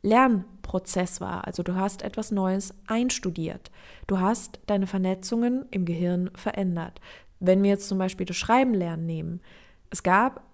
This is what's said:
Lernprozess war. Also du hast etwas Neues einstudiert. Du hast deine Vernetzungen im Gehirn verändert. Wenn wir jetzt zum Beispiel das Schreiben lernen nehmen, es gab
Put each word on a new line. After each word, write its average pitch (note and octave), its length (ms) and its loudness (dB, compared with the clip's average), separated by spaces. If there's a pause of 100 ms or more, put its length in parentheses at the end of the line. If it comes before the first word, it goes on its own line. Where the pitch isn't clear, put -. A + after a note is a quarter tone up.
Lernprozess G3+ 1160 0
war. - 280 -6
Also - 160 -6
du F3+ 100 -4
hast G3 280 -2
etwas - 280 -6
Neues F#3+ 440 0 (120)
einstudiert. G3 840 -4 (340)
Du F#3+ 140 0
hast G#3+ 480 0
deine G3 180 2
Vernetzungen G3 840 0
im F#3 120 0
Gehirn F3 520 0
verändert. F3+ 640 -4 (400)
Wenn F#3 240 6
wir G3+ 60 6
jetzt G3+ 180 0
zum F#3+ 100 0
Beispiel F#3 260 -2
das F3+ 120 -6
Schreiben B3+ 360 4
lernen E3+ 320 -2
nehmen, E3 360 -6 (500)
es - 140 -6
gab G#3 500 4